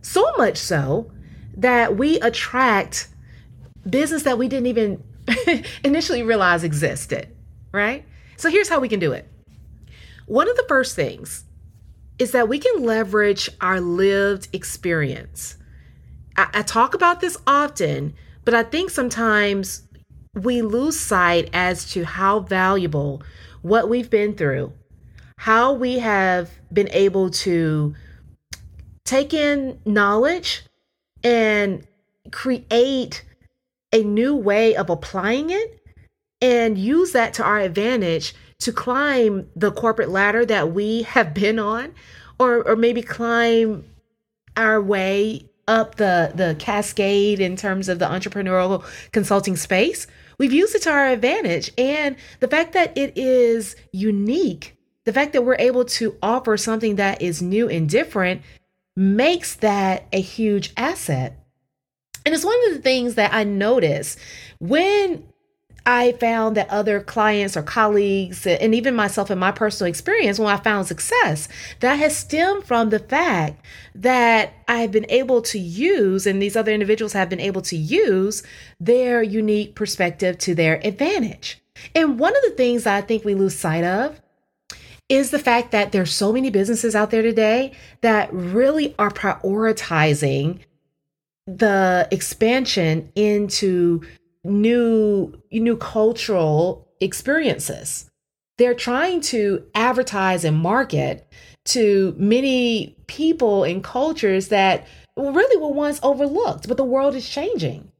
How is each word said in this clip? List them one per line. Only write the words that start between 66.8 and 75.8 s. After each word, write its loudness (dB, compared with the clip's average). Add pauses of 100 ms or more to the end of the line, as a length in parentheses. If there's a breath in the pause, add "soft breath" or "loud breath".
clients 0
or -2
colleagues, 0
and 2
even 0
myself -2
in -2
my 0
personal -2
experience, -2
when 0
I 0
found -2
success, -2 (320 loud breath)
that 2
has 2
stemmed -2
from 0
the 0
fact -2 (300 loud breath)
that 2 (140)
I've 0
been 2
able 2
to -6
use, 0